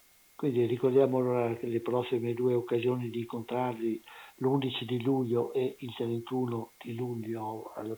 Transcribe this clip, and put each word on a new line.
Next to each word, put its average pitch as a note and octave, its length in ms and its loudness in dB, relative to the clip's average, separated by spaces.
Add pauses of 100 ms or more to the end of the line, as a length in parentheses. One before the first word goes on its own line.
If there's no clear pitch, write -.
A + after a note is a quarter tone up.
(360)
Quindi B2 300 2
ricordiamo B2+ 540 4
allora B2 360 2
che A#2 100 -8
le A#2 140 0
prossime A#2+ 540 0
due B2 220 2
occasioni A#2+ 540 0
di A#2 100 -4
incontrarvi, A2+ 840 -2 (360)
l'undici C3 440 2
di A#2+ 180 -2
luglio A#2+ 520 2
e C3 260 0
il A#2+ 160 -10
trentuno A#2 840 -2
di A#2+ 160 -10
luglio, A2+ 840 -6
eh, A2 220 -6